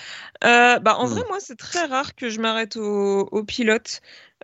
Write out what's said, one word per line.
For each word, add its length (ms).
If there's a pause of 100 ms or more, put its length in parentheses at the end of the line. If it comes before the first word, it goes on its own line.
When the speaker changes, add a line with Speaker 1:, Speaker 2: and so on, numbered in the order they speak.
(440)
Speaker 1:
Euh, 340
bah, 200
en 80
Speaker 2:
Hmm. 40
Speaker 1:
vrai, 180
moi, 120
c'est 160
très 280
rare 300
que 160
je 100
m'arrête 360
au, 540
au 140
pilote. 560 (420)